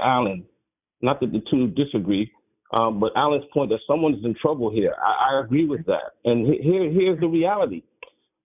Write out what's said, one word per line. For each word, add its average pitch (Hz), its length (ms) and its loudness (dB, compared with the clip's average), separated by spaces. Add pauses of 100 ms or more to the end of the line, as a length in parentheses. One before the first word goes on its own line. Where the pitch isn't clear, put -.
Alan, 104 420 0 (580)
not 135 180 0
that 123 120 -2
the 110 100 -2 (100)
two 127 160 2
disagree, 104 640 -2 (420)
um, 110 260 0
but 110 160 0
Alan's 143 380 0
point 135 160 0
that 110 160 0
someone's 143 400 0
in 113 160 -2
trouble 123 300 -2
here. 101 240 0 (100)
I, 131 300 2
I 135 60 2
agree 135 240 0
with 127 200 -4
that. 78 280 -2 (120)
And 120 220 2
he-, 147 160 2
here, 175 280 2
here's 185 280 2
the 170 80 0
reality. 165 560 0 (600)